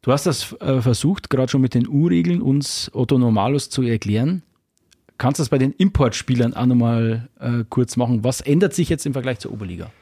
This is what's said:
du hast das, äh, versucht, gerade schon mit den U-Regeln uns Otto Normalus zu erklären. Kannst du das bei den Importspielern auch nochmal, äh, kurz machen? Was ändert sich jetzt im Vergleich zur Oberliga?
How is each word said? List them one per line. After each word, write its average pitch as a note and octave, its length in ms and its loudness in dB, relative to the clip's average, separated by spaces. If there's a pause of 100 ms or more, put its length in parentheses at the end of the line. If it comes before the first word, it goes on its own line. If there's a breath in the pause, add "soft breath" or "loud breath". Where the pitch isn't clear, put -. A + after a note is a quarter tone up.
du B2 120 0
hast C#3+ 120 0
das, - 360 -2
äh, C3+ 200 0
versucht, A2+ 480 0
gerade C3 220 0
schon C3+ 100 2
mit C3 140 2
den B2 120 2
U-Regeln E3+ 540 2
uns - 540 -2
Otto C3 240 2
Normalus A#2+ 500 2
zu - 140 -4
erklären. A#2 600 0 (760)
Kannst C#3 200 0
du E3 40 0
das B2 60 -2
bei C#3+ 80 0
den C3+ 160 2
Importspielern B2+ 840 0
auch - 120 -2
nochmal, A#2 600 2 (120)
äh, A#2+ 300 -2
kurz - 260 -2
machen? A#2+ 260 0
Was B2+ 200 -2
ändert F3 320 2
sich F3 160 0
jetzt D#3+ 160 -2
im C#3 80 -4
Vergleich C3 240 -4
zur - 120 -12
Oberliga? F#2+ 400 -10 (120)